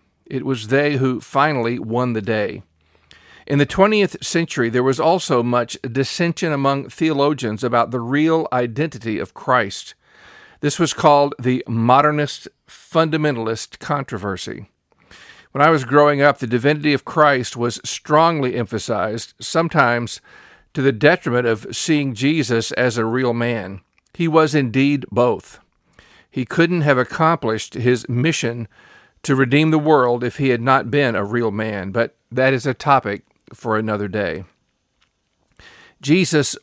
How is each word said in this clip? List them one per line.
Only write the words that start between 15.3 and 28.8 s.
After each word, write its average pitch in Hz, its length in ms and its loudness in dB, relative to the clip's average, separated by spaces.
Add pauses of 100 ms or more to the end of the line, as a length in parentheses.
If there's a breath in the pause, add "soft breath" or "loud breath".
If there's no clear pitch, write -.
When 139 100 0
I 156 80 6
was 147 140 2
growing 143 380 4
up, 143 160 4
the 123 100 -6
divinity 143 440 2
of 135 120 -2
Christ 143 520 2
was 117 280 -4
strongly 151 720 0
emphasized, 110 840 -4
sometimes 127 840 0 (540 soft breath)
to - 80 -4
the 135 80 4
detriment 123 560 2
of 110 240 -2
seeing 147 440 -2
Jesus 123 580 0
as 120 260 0
a 113 60 0
real 120 280 0
man. 117 500 -4 (300)
He 170 140 -2
was 156 300 4
indeed 135 560 0
both. 113 480 0 (760 soft breath)
He 131 120 -4
couldn't 170 340 0
have 147 160 2
accomplished 127 800 -2
his 123 340 0
mission 120 580 -2 (560 soft breath)